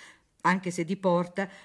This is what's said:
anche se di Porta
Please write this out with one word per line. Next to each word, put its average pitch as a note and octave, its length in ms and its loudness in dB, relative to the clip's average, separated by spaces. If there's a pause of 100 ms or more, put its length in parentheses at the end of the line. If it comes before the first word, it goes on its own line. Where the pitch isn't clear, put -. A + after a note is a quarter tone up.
(400)
anche F3+ 320 0
se F3 120 -4
di F3+ 120 -4
Porta F3+ 520 0 (160)